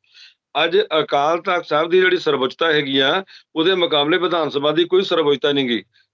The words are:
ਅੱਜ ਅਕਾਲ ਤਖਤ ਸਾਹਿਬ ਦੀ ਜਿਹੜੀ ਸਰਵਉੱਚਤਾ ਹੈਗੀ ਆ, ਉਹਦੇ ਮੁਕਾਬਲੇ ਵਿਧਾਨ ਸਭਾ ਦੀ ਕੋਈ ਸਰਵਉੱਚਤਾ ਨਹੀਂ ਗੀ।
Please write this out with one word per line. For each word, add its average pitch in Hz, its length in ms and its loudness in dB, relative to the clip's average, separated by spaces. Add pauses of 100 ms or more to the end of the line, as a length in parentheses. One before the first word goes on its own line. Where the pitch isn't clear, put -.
(640)
ਅੱਜ 170 140 0 (220)
ਅਕਾਲ 151 420 0
ਤਖਤ 175 240 -4
ਸਾਹਿਬ 156 240 -2
ਦੀ 185 100 4
ਜਿਹੜੀ 180 180 2
ਸਰਵਉੱਚਤਾ 151 540 -2
ਹੈਗੀ 139 280 0
ਆ, 156 240 0 (320)
ਉਹਦੇ 165 200 0
ਮੁਕਾਬਲੇ 156 420 0
ਵਿਧਾਨ 170 320 -2
ਸਭਾ 143 220 -2
ਦੀ 160 120 0
ਕੋਈ 185 180 2
ਸਰਵਉੱਚਤਾ 147 500 0
ਨਹੀਂ 139 140 0
ਗੀ। 117 180 -2 (300)